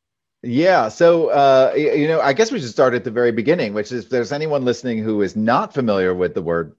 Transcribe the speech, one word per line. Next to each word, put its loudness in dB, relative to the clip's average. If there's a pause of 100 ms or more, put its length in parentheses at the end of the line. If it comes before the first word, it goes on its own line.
(440)
Yeah. 2
So, 2
uh, 4
y-, 0
you 0
know, 0
I 2
guess 0
we -4
should -10
start 2
at -2
the -8
very 0
beginning, -2
which -6
is -8
if -20
there's -2
anyone -4
listening -2
who -2
is -4
not -2
familiar 0
with -2
the -6
word -4